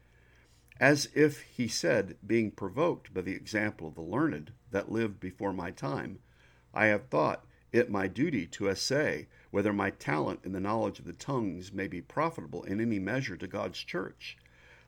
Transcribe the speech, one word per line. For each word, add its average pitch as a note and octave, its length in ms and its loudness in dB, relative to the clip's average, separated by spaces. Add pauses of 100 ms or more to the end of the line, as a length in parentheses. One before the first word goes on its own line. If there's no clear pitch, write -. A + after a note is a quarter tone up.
(800)
As C#3+ 360 6
if C#3+ 260 6
he - 280 -4
said, A2 580 0
"Being A2 240 4
provoked A#2 640 -2
by F#2 80 -2
the F#2 120 -4
example G#2 540 -2
of D#2 60 -14
the E2 80 -10
learned F2 500 -2 (200)
that G2 200 -2
lived A2 280 -2
before F#2 340 -4
my F2+ 160 -4
time, G2 480 -6 (560)
I G#2+ 120 6
have G#2 200 4
thought D3 400 2 (240)
it A#2 200 6
my G2 160 0
duty G#2+ 400 0
to G2 220 -2
essay G2+ 580 0 (240)
whether G#2 220 2
my G2 180 2
talent C#3 540 -2
in F#2 80 -6
the F#2+ 80 -2
knowledge G#2 380 0
of - 80 -16
the F2 80 -8
tongues G2 580 -4
may G2 160 -4
be F2+ 140 -8
profitable D3+ 600 -6
in G2+ 180 0
any A2+ 160 2
measure A2 360 -2
to F2 120 -8
God's G2 320 -6
church, - 580 -10 (520)